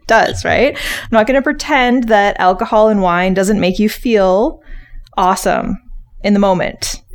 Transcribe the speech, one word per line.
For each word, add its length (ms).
does, 380
right? 320
I'm 340
not 140
gonna 160
pretend 680
that 300
alcohol 500
and 120
wine 320
doesn't 260
make 200
you 100
feel 720
awesome 600
in 100
the 60
moment. 600